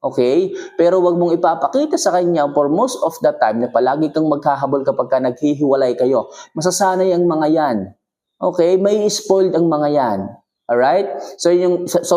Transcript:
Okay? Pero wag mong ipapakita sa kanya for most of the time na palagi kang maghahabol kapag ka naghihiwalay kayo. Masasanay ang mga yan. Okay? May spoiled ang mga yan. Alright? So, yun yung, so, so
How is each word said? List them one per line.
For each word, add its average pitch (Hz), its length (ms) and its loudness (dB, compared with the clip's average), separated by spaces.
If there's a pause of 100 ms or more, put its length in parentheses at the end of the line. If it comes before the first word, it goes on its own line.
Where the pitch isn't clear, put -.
Okay? 135 500 0 (240)
Pero 175 240 4
wag 175 160 2
mong 170 220 0
ipapakita 170 580 0
sa - 160 -2
kanya 170 400 0
for 143 160 2
most 190 320 -2
of 165 220 -4
the 151 160 2
time 113 240 0
na 120 80 -2
palagi 135 400 0
kang 156 160 -2
maghahabol 143 580 -2
kapag 131 240 -2
ka 131 140 0
naghihiwalay 135 720 0
kayo. 135 320 0 (240)
Masasanay 185 640 0
ang 175 80 2
mga 156 240 0
yan. 151 280 0 (600)
Okay? 175 400 0
May 208 320 2
spoiled 190 480 0
ang 165 140 2
mga 151 240 0
yan. 113 260 0 (460)
Alright? 135 480 0 (240)
So, 175 160 2
yun 180 80 2
yung, 180 140 2 (100)
so, - 160 -2
so - 140 0